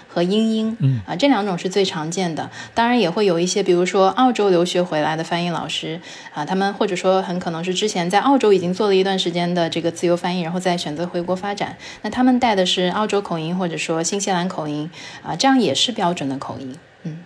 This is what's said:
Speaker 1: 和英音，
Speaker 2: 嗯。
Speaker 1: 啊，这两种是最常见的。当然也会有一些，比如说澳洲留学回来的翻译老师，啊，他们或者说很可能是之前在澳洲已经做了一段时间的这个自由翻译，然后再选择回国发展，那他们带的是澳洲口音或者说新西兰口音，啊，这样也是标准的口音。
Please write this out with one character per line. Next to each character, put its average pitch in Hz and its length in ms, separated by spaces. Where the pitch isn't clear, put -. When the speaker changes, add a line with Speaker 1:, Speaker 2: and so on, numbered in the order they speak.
Speaker 1:
和 170 160
英 214 260
音， 220 300
Speaker 2:
嗯。 135 260
Speaker 1:
啊， 151 100
这 269 120
两 214 180
种 180 120
是 190 120
最 190 160
常 160 240
见 175 240
的。 139 160
当 233 140
然 247 120
也 190 80
会 202 180
有 170 140
一 175 60
些， 202 160
比 190 100
如 175 140
说 190 240
澳 254 220
洲 - 180
留 175 160
学 180 160
回 160 200
来 156 140
的 160 80
翻 175 200
译 175 80
老 156 160
师， 160 320
啊， 151 100
他 185 120
们 196 180
或 202 140
者 185 80
说 190 260
很 185 180
可 180 120
能 160 120
是 185 100
之 202 140
前 180 220
在 202 120
澳 269 160
洲 214 140
已 190 60
经 175 160
做 214 140
了 196 80
一 190 80
段 190 160
时 185 100
间 175 240
的 170 160
这 165 120
个 165 100
自 170 160
由 175 100
翻 180 180
译， 185 60
然 165 100
后 180 80
再 180 160
选 160 200
择 170 100
回 175 160
国 175 140
发 202 180
展， 175 240
那 214 80
他 247 140
们 254 160
带 233 160
的 185 100
是 185 180
澳 190 220
洲 202 160
口 175 160
音 160 180
或 185 120
者 165 100
说 165 240
新 202 180
西 196 120
兰 180 160
口 160 200
音， 151 220
啊， 156 140
这 180 120
样 269 120
也 143 160
是 - 160
标 185 200
准 156 160
的 135 120
口 - 200
音。 131 160